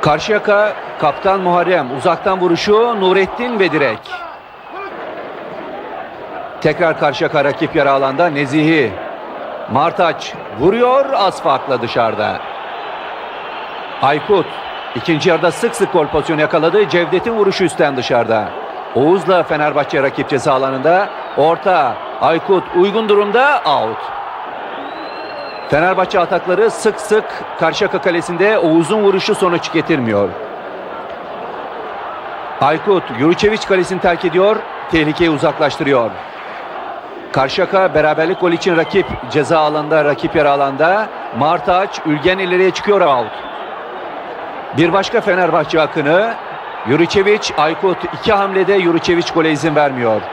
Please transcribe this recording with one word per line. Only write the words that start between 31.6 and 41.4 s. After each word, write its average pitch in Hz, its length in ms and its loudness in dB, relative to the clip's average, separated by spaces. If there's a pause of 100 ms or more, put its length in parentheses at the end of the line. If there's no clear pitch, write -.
Aykut, 160 420 0 (180)
Yuriçeviç 208 460 2
kalesini 185 340 0
terk 175 240 0
ediyor. 185 320 2 (340)
Tehlikeyi 160 400 2
uzaklaştırıyor. 143 800 2 (1200)
Karşıyaka 175 640 2
beraberlik 156 460 2
gol 175 120 2
için 170 240 2
rakip 165 300 2 (240)
ceza 151 280 2
alanında, 151 460 2
rakip 147 320 0
yarı 143 140 4
alanda. 143 560 2 (320)
Martaç, 175 680 0